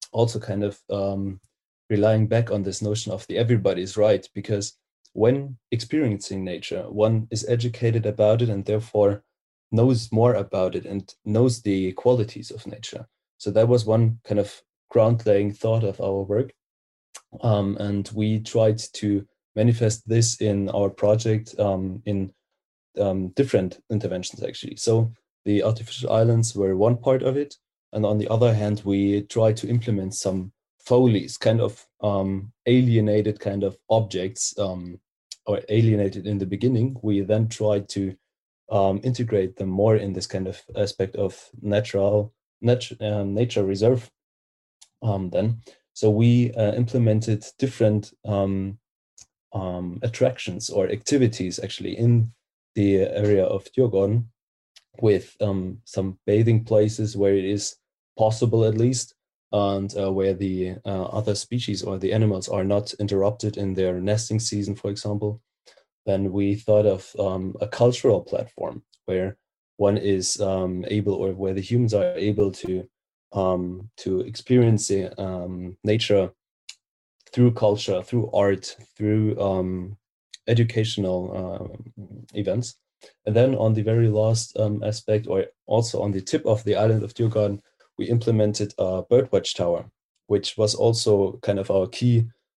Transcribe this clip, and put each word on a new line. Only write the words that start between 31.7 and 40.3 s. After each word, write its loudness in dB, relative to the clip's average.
um, -2
alienated 2
kind -4
of -2
objects, -2
um, -6
or -2
alienated 2
in -2
the -4
beginning. 0
We 0
then 0
tried -2
to, -4
um, 2
integrate -2
them -4
more 4
in -2
this -8
kind -6